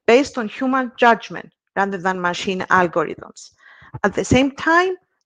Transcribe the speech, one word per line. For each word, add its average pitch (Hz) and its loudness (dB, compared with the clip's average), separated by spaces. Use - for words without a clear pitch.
based 262 4
on 226 -6
human 254 -4
judgment - 0
rather 196 -2
than 185 -4
machine 180 -4
algorithms. - -2
At 202 0
the - -4
same 262 2
time, 359 0